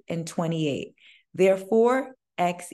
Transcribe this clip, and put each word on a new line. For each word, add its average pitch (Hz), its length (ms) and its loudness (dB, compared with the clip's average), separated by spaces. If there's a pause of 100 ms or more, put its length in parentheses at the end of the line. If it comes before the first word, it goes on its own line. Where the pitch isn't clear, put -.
and 165 180 -6
twenty-eight. 165 680 -4 (400)
Therefore, 226 800 2 (220)
x 175 360 -2